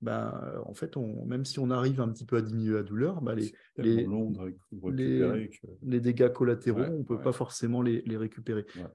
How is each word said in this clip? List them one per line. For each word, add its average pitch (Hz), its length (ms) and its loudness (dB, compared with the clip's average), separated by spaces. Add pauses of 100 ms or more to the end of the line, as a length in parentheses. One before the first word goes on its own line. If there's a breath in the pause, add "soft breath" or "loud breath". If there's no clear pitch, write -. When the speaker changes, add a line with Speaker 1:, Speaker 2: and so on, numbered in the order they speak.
Speaker 1:
ben, 113 640 -4
en - 80 -10
fait, - 240 -8
on, 117 280 -4
même 127 200 -2
si - 120 -6
on 131 140 0
arrive 127 300 2
un 117 80 2
petit 113 160 -8
peu 123 100 0
à 117 60 4
diminuer 110 320 0
la 107 100 2
douleur, 135 380 -2
ben, 117 140 -2
les, 110 100 0
Speaker 2:
C'est 104 80 -6 (220 loud breath)
tellement 113 200 4
Speaker 1:
les, 117 100 4
Speaker 2:
long 107 260 0
de 95 80 -6
récu-, 92 200 -8 (320)
Speaker 1:
les, 131 340 2
Speaker 2:
récupérer 110 240 0
que - 180 -18 (160)
Speaker 1:
les 123 180 2
dégâts 123 320 6
collatéraux, 120 480 2
Speaker 2:
Ouais, 143 100 0
Speaker 1:
on 156 120 0
peut 120 120 -2
Speaker 2:
ouais. - 80 -4
Speaker 1:
pas 135 80 4
forcément 123 500 -2
les, 120 200 2
les 110 160 -4
récupérer. 110 480 -4 (100)
Speaker 2:
Ouais, 90 200 -10